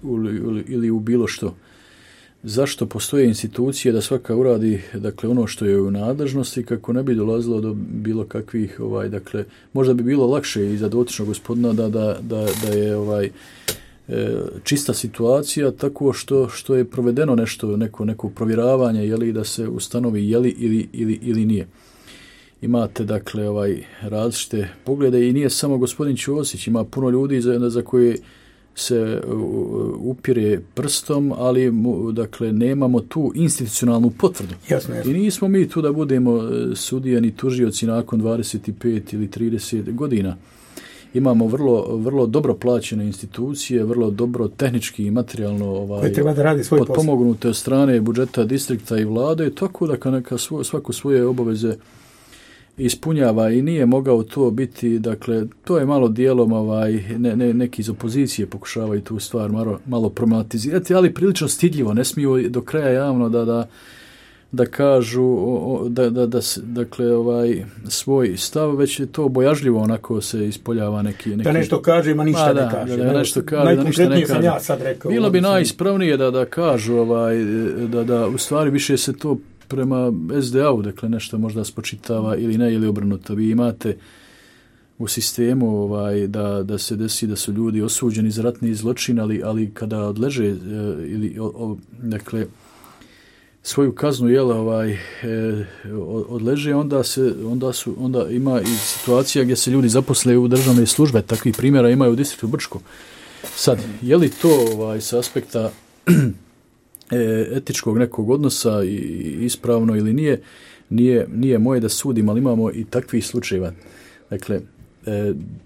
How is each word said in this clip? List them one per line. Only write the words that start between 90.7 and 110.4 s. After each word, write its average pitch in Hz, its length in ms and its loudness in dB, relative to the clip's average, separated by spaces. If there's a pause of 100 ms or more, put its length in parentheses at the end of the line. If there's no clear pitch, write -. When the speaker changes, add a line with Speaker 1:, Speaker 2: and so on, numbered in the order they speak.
Speaker 1:
ili, 107 340 -6
o, 110 40 -4
o, 107 320 -8 (260)
dakle, 110 440 -6 (1160)
svoju 139 300 0
kaznu, 123 360 0
jel, 127 220 4
ovaj, 110 420 0
e, 98 60 -4 (920)
o-, 104 360 -6
odleže, 139 460 -2
onda 139 280 2
se, 123 320 0 (120)
onda 123 260 -2
su, - 260 -6
onda 127 320 0
ima 127 300 0
i 110 160 -2
situacija 123 680 0
gdje 123 120 2
se - 140 0
ljudi 127 180 4
zaposle 123 500 4
u 123 100 4
državne 123 380 6
službe. 127 360 4
Takvih - 340 0
primjera 131 340 6
imaju 127 220 4
u 117 40 2
distriktu 139 300 -4
Brčko. - 340 -6 (640)
Sad, - 360 0 (240)
je 131 140 4
li 165 140 6
to, 147 420 4
ovaj, 110 280 -4
s - 120 -6
aspekta, 120 580 -2 (360)
<clears throat> 147 400 4 (640)
e, 110 420 0
etičkog 123 460 -2
nekog 117 320 0
odnosa 120 540 2
i, 90 40 0
i 87 560 -4
ispravno 117 520 2
ili 107 160 2
nije, 143 280 2 (500)